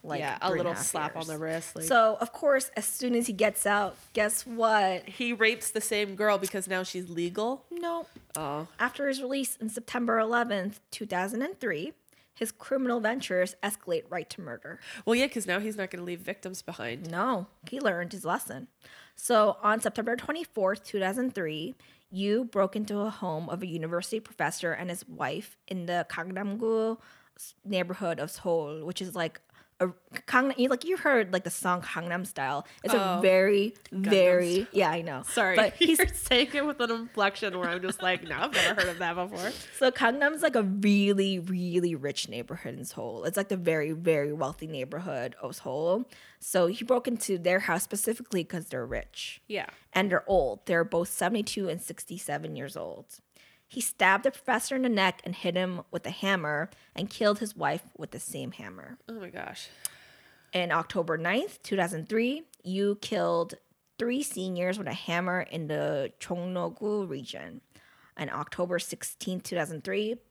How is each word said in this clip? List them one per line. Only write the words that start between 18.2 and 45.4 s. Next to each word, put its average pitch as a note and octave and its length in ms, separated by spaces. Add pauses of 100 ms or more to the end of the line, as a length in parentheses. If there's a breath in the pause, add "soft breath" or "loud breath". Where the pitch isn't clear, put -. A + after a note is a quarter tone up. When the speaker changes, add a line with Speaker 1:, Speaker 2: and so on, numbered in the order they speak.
Speaker 1:
lesson. D#3 460 (480 loud breath)
So G#3+ 440
on A3 200
September A3+ 340
twenty-fourth, A3+ 720
two G3+ 160
thousand B3 340
three, E3 400 (340 soft breath)
Yu G3+ 360
broke G3 320
into G#3 240
a G#3+ 80
home F3+ 400
of F3 120
a F#3+ 60
university E3+ 540
professor E3 500
and F3+ 180
his F3 200
wife D#3 480 (100)
in F#3 200
the F3 220
Gangnam-gu A3 880 (400 loud breath)
s-, - 160 (120)
neighborhood F3+ 560
of D3+ 100
Seoul, D#3 540
which F3 160
is, F#3 120
like, E3 280 (400 soft breath)
a F#3 80 (380)
Gang-, C4+ 300
you, B3+ 100
like, B3+ 160
you F4+ 140
heard, A#3 340
like, F#3 140
the F3 40
song F3+ 320
Gangnam F3 460
Style. C#3+ 400 (160 loud breath)
It's G#3+ 100
a F#3+ 240
Speaker 2:
Oh. F3+ 40
Speaker 1:
very, G3 520 (200)
Speaker 2:
Gangnam F#3+ 160
Speaker 1:
very, F3+ 460
Speaker 2:
Style. G3+ 180
Speaker 1:
yeah, F3+ 180
I E3+ 120
know. C#3+ 200
Speaker 2:
Sorry. F#3+ 320
Speaker 1:
But G#3+ 180
Speaker 2:
<laughs> - 60
Speaker 1:
he's D#4+ 200
Speaker 2:
You're - 100
saying B3+ 440
it C#4+ 120
with C#4+ 160
an A#3 100
inflection G#3 680
where F3+ 120
I'm F3+ 120
just F#3 200
like, F3+ 220
"No, D3+ 160
I've F#3+ 140
never F3+ 280
heard F3+ 80
of E3+ 100
that E3+ 160
before." F3+ 360 (120)
<laughs> - 160
Speaker 1:
So C4 100
Gangnam's, C#4+ 520
like, D4 160
a A3 60
really, G3 760
really F3 560
rich C#3 320
neighborhood A#2+ 500
in - 60
Seoul. A2+ 400
It's, E3 140
like, G3 100
the G3+ 80
very, D#3+ 380
very D#3 400
wealthy D3+ 340
neighborhood C#3 720